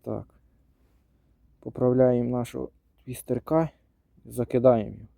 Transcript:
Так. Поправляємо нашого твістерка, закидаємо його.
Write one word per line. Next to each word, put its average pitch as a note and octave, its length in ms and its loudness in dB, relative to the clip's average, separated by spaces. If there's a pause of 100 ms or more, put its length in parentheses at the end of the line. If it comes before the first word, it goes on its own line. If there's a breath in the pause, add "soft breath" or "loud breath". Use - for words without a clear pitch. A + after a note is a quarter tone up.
Так. G#2+ 220 -8 (1400)
Поправляємо B2 760 2
нашого B2+ 320 -8 (340)
твістерка, D3+ 680 -2 (540)
закидаємо A#2 680 2
його. G#2+ 280 -16